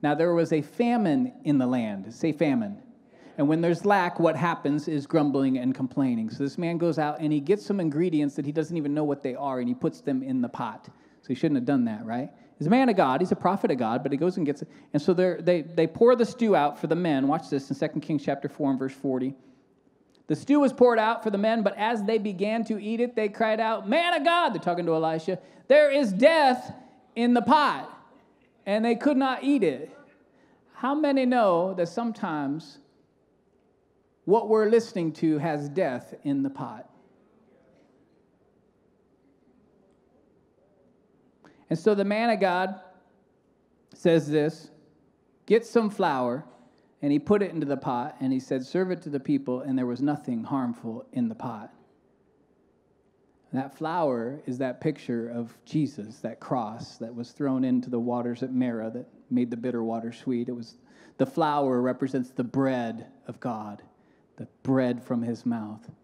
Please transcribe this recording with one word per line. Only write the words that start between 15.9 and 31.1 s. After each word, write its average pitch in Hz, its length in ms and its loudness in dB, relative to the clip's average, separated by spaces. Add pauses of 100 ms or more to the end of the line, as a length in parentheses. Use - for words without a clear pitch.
the 233 80 4
stew 202 320 2
out 143 200 2
for 156 100 -6
the 160 80 2
men. 143 340 0
Watch 160 200 -2
this 139 200 -4
in 143 80 -4
Second 151 240 -4
Kings 147 240 -4
chapter 139 240 -4
four 143 200 -2
and 131 80 0
verse 131 160 -4
forty. 131 400 -4 (920)
"The 156 100 -2
stew 285 240 2
was 269 140 4
poured 240 260 6
out 220 240 0
for 220 60 -2
the 202 80 -2
men, 220 260 2
but 196 140 0
as 214 260 -2
they 226 140 0
began 208 480 -2
to 220 160 -4
eat 220 180 -4
it, 240 160 -2
they 214 140 0
cried 220 320 0
out, 220 260 -2
'Man 339 260 2
of 294 120 0
God!'" 339 280 4
They're 170 60 -4
talking 175 260 -2
to 170 80 2
Elisha. 160 460 -2 (300)
"There 294 200 8
is 269 220 2
death 269 640 4 (420)
in 240 180 4
the 240 80 4
pot." 202 480 2 (760)
And 208 180 0
they 233 120 4
could 269 200 2
not 254 280 0
eat 269 200 2
it. 135 260 0 (840)
How 262 200 -2
many 277 320 2